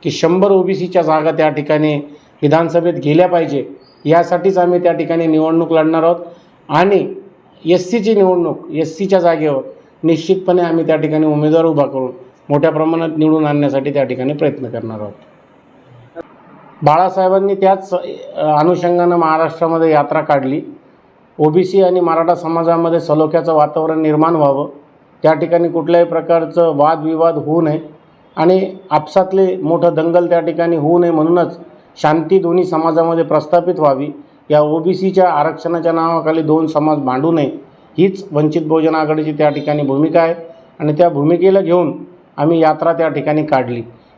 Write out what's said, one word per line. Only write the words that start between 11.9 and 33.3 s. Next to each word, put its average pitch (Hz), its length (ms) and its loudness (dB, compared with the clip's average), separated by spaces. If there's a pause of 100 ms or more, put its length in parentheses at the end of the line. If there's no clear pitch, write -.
मोठ्या 147 220 2
प्रमाणात 160 460 -2
निवडून 156 300 2
आणण्यासाठी 143 460 0
त्या 139 120 0
ठिकाणी 127 280 -4
प्रयत्न 143 360 -4
करणार 113 320 -10
आहोत. 104 120 -12 (1700)
बाळासाहेबांनी 185 720 2
त्याच, 190 400 0
अ, 180 40 -2 (380)
अनुषंगानं 175 800 2
महाराष्ट्रामध्ये 160 720 0
यात्रा 151 300 0
काढली. 143 400 -2 (760)
ओबीसी 180 440 2
आणि 180 180 2
मराठा 165 340 2
समाजामध्ये 165 680 0
सलोख्याचं 156 540 0
वातावरण 156 480 0
निर्माण 156 340 2
व्हावं, 143 320 0 (540)
त्या 156 100 4
ठिकाणी 170 360 0
कुठल्याही 165 380 2
प्रकारचं 165 680 0
वादविवाद 160 580 0
होऊ 151 260 -2
नये 160 200 0 (560)
आणि 185 400 2 (140)
आपसातले 185 680 0
मोठं 170 380 0
दंगल 170 340 0
त्या 170 120 2
ठिकाणी 170 360 -2
होऊ 156 220 2
नये, 175 120 2
म्हणूनच 165 480 0 (440)
शांती 160 360 2
दोन्ही 175 260 0
समाजामध्ये 165 600 0
प्रस्थापित 170 540 0